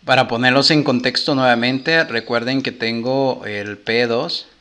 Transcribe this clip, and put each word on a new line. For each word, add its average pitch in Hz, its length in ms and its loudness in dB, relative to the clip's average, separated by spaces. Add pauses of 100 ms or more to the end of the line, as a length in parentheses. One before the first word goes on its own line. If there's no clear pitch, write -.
Para 131 240 2
ponerlos 127 420 4
en 151 120 4
contexto 127 520 0
nuevamente, 131 680 2
recuerden 120 560 -2
que 131 120 -4
tengo 123 720 -2
el 101 320 -8
P 117 280 0
dos 123 420 -4 (120)